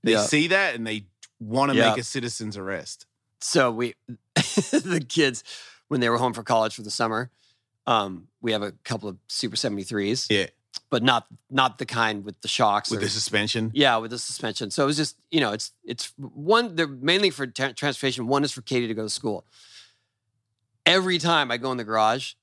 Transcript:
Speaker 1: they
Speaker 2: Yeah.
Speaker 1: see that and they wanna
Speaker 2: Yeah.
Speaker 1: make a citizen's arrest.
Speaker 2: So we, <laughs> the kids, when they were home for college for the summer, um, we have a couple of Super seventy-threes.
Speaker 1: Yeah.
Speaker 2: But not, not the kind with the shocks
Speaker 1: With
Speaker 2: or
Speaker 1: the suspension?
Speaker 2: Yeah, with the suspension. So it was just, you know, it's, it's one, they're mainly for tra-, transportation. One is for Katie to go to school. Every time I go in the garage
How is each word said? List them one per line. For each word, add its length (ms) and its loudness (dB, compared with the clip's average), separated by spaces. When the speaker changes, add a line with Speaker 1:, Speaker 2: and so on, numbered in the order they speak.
Speaker 1:
they 80 2
Speaker 2:
Yeah. 100 4
Speaker 1:
see 280 2
that 260 2
and 100 -6
they 220 -6
wanna 340 0
Speaker 2:
Yeah. 160 6
Speaker 1:
make 100 2
a 40 -6
citizen's 520 -6
arrest. 520 -8
Speaker 2:
So 300 2
we, 280 -4
<laughs> 360 -16
the 720 0
kids, 340 2
when 120 0
they 100 4
were 80 4
home 160 2
for 100 -10
college 320 2
for 80 -12
the 80 -10
summer, 400 -2
um, 400 0
we 100 0
have 100 0
a 120 -6
couple 260 -6
of 80 -12
Super 280 -6
seventy-threes. 760 -2
Speaker 1:
Yeah. 180 2
Speaker 2:
But 100 2
not, 240 4
not 300 2
the 80 -4
kind 360 0
with 180 -14
the 80 -8
shocks 420 2
Speaker 1:
With 80 -2
Speaker 2:
or 60 0
Speaker 1:
the 40 0
suspension? 640 0
Speaker 2:
Yeah, 240 4
with 140 -4
the 80 -10
suspension. 500 -6
So 140 0
it 20 4
was 120 0
just, 180 -2
you 80 0
know, 140 0
it's, 180 -8
it's 340 -10
one, 580 0
they're 120 2
mainly 440 2
for 160 -6
tra-, 260 -2
transportation. 540 -2
One 160 2
is 80 -2
for 100 -10
Katie 260 -2
to 60 -4
go 100 -4
to 60 -6
school. 380 -6
Every 340 4
time 320 2
I 60 -2
go 140 -4
in 60 -2
the 60 -6
garage 600 0